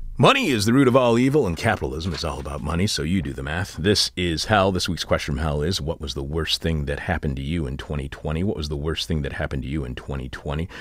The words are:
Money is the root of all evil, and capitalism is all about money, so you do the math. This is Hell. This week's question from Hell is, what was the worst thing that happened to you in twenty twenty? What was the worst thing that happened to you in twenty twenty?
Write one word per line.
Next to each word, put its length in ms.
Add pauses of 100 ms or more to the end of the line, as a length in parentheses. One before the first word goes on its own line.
(180)
Money 320
is 160
the 80
root 140
of 60
all 240
evil, 280
and 100
capitalism 560
is 100
all 160
about 220
money, 260
so 160
you 200
do 100
the 100
math. 360
This 360
is 300
Hell. 260
This 160
week's 180
question 300
from 80
Hell 200
is, 180
what 220
was 100
the 100
worst 380
thing 240
that 160
happened 360
to 60
you 240
in 120
twenty 320
twenty? 340
What 140
was 100
the 80
worst 320
thing 140
that 100
happened 300
to 80
you 160
in 80
twenty 340
twenty? 400 (120)